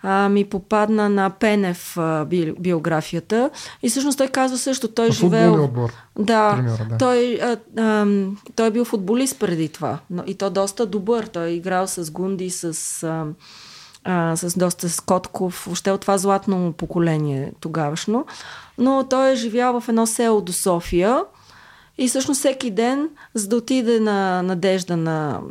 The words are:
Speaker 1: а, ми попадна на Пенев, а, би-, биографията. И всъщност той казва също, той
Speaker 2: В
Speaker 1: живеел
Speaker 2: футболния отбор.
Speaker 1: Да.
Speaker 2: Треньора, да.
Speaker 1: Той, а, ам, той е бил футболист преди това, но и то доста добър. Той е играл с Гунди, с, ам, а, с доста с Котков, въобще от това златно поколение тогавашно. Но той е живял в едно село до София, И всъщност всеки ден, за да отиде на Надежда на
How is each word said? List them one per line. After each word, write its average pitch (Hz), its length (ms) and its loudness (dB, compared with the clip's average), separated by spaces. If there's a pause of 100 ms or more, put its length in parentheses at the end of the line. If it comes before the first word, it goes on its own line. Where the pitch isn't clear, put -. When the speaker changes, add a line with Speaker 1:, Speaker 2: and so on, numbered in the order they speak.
Speaker 1:
а, 196 260 2
ми 202 160 4
попадна 208 640 0
на 196 200 2
Пенев, 196 680 0
а, 160 280 0
би-, 160 340 0
биографията. 170 880 0 (340)
И 247 60 0
всъщност 269 280 0
той 269 100 2
казва 262 300 0
също, 262 300 -2
той 226 220 2
Speaker 2:
В 226 40 4
Speaker 1:
живеел 185 300 4
Speaker 2:
футболния 165 220 6
отбор. 120 280 -2 (260)
Speaker 1:
Да. 214 360 4
Speaker 2:
Треньора, 117 340 0
да. 113 80 -2
Speaker 1:
Той, 247 440 2
а, 226 400 -4
ам, 202 560 2 (180)
той 226 120 2
е 220 40 2
бил 233 140 2
футболист 233 540 0
преди 165 300 0
това, 143 280 -4 (120)
но 180 180 -6
и 196 80 -6
то 196 140 -2
доста 196 360 -2
добър. 208 400 -2
Той 170 220 -6
е 170 60 -2
играл 185 340 -2
с 170 240 -8
Гунди, 185 380 -4
с, 175 240 -6 (300)
ам, 160 300 -4 (680)
а, 170 320 0
с 175 220 -4
доста 175 320 0
с 165 100 -6
Котков, 185 680 -2
въобще 180 260 -4
от 196 100 -2
това 196 160 0
златно 190 560 0
поколение 156 840 -2
тогавашно. 165 680 -4 (520)
Но 262 320 2
той 262 220 4
е 262 40 2
живял 240 460 0
в 233 80 -8
едно 226 160 4
село 226 360 2
до 175 120 -8
София, 180 680 0 (760)
И 254 100 0
всъщност 262 320 0
всеки 262 320 0
ден, 254 380 0 (240)
за 208 140 -2
да 220 80 2
отиде 233 440 2
на 196 420 2
Надежда 180 560 0
на 156 420 -2 (120)